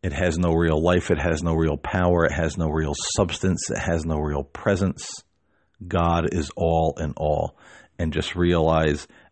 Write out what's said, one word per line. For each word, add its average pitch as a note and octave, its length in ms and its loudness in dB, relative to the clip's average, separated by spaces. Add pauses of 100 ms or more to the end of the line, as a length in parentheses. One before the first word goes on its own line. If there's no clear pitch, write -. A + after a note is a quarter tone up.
It F2 100 -2
has E2+ 240 0
no F2 160 2
real D#2+ 280 2
life. F2 300 2
It E2+ 80 2
has D#2 240 -2
no E2 100 0
real D#2+ 240 0
power. F2 480 2
It D2 80 0
has D#2+ 240 -2
no D#2+ 120 0
real D2+ 240 -2 (220)
substance. F#2 540 0
It A1+ 100 -4
has E2 260 0
no D#2+ 120 -2
real D2 260 -2
presence. - 680 -2 (760)
God E2+ 480 0
is D#2+ 220 -4
all E2 440 0
in D2+ 180 -4
all. - 400 -2 (400)
And D#2+ 160 -2
just - 220 -4
realize D#2+ 720 2 (240)